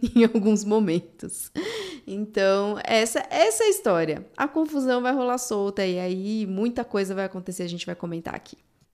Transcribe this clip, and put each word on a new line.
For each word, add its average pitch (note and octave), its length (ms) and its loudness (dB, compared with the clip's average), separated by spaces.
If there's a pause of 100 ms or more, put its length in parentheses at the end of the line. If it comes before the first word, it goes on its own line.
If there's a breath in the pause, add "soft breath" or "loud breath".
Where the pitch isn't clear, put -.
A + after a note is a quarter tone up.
<laughs> A#3+ 100 0
em A#3 120 8
alguns G#3+ 400 2
momentos. - 840 -2 (560 loud breath)
Então, G3+ 800 2
essa, A3+ 460 0
essa A4 340 4
é A4 40 4
a - 20 6
história. E3+ 680 2
A C4+ 100 0
confusão C#4+ 560 0
vai B3+ 140 0
rolar B3 220 0
solta G3+ 480 -2
e F3+ 120 0
aí F#3+ 480 -4
muita A#3 380 -2
coisa G3 320 -2
vai F#3+ 80 -2
acontecer, F#3 400 -8
a F3 60 -6
gente F3 160 -8
vai F3 100 -8
comentar E3+ 400 -8
aqui. - 220 -14 (360)